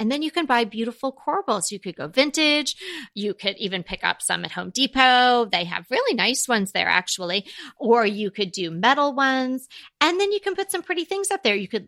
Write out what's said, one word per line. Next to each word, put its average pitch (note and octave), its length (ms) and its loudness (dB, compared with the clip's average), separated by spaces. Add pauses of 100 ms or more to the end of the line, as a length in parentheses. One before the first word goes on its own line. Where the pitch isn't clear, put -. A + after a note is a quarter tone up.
And A3 100 0
then D4 100 -2
you D#4 120 -4
can E4+ 140 -2
buy A#3+ 180 2
beautiful A3+ 480 -6
corbels. C#4 580 -2
You G3+ 80 -8
could F3+ 160 -10
go C#3+ 140 -8
vintage. D4 680 2 (400)
You G3+ 200 -4
could G3 240 -4
even F#3 260 -4
pick - 180 -10
up F3 180 0
some F3 240 -2
at E3 80 -8
Home F#3 180 -8
Depot. B3 760 4
They F3+ 200 -2
have F3 260 -8
really A4+ 240 0
nice A#3+ 340 0
ones G#3 240 0
there, F3 160 0
actually. F#3 580 -2 (320)
Or A#3 260 4
you G#3 280 -2
could G3 180 -4
do E3+ 220 -6
metal C4 420 4
ones. C4 540 0 (320)
And E4+ 180 4
then G4+ 140 2
you G4+ 80 0
can G4 160 -4
put - 160 -4
some F4+ 100 -4
pretty E4+ 220 -4
things G4 260 -4
up - 140 -4
there. G#3 100 2
You G3 140 -4
could - 200 -6